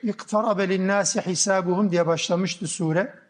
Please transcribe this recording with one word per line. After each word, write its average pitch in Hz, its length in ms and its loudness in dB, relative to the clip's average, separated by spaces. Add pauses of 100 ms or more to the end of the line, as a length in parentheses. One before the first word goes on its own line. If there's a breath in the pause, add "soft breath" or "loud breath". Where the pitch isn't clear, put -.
"اِقْتَرَبَ 208 640 0
لِلنَّاسِ 190 540 0
حِسَابُهُمْ" 185 680 0
diye 170 160 2
başlamıştı 170 640 -2
sure. 170 500 -2 (120)